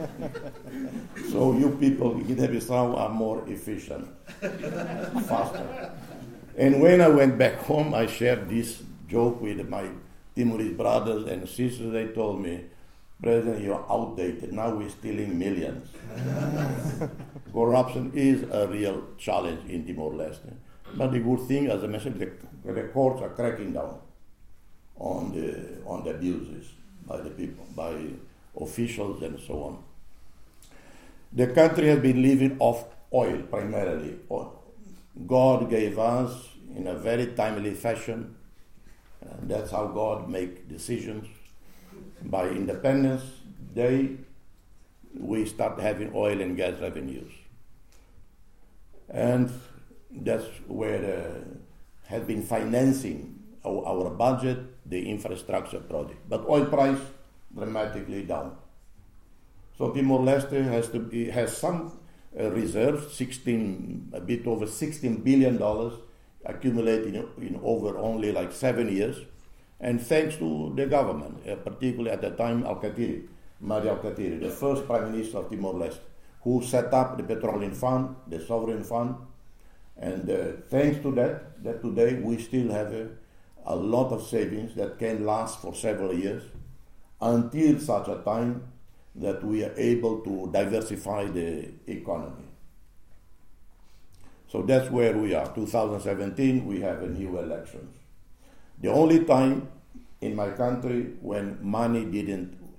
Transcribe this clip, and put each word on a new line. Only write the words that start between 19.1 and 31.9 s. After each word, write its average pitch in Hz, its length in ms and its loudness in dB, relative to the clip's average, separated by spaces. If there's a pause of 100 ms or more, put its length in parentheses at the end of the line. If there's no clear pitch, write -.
challenge 90 520 0
in 82 180 -4
Timor-Leste. 78 640 -6 (420)
But 131 160 0
the 123 80 2
good 123 280 2
thing, 139 200 2
as 101 160 0
I 107 40 -4
mentioned, 104 320 -6
the, 95 100 -4 (420)
the 107 180 -2
courts 131 320 4
are 98 80 -6
cracking 104 440 -2
down 71 240 -6 (1000)
on - 360 -4
the, - 520 -6
on - 180 -6
the 82 80 -4
abuses - 560 -4 (400)
by - 100 -6
the 71 120 -10
people, 78 360 -10 (100)
by 80 180 -6 (680)
officials 101 640 -4
and - 160 -8
so 73 240 -8
on. 71 200 -10 (1500)
The 123 140 4
country 160 400 8
has 147 120 8